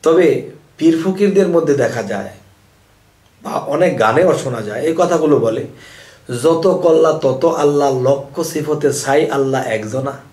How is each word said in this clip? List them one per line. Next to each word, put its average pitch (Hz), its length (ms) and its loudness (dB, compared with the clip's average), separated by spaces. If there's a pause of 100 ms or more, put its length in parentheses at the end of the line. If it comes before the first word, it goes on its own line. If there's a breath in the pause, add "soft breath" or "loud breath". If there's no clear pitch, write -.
তবে 160 480 2 (280)
পীর 165 260 2
ফকিরদের 190 440 2
মধ্যে 160 260 2
দেখা 120 280 -2
যায় 101 300 -8 (1080)
বা - 80 -10
অনেক - 480 -2
গানেও 131 400 2
শোনা 120 240 -6
যায়, 107 200 -6
এই 160 140 0
কথাগুলো 160 420 2
বলে, 117 280 -2 (760 loud breath)
"যত 165 400 2
কল্লা 160 300 4
তত 139 320 -2
আল্লাহ, 143 580 0
লক্ষ 139 380 -2
সিফতে 147 520 -2
ছাই 139 380 0
আল্লাহ 135 360 -2
একজনা।" 120 460 -6 (200)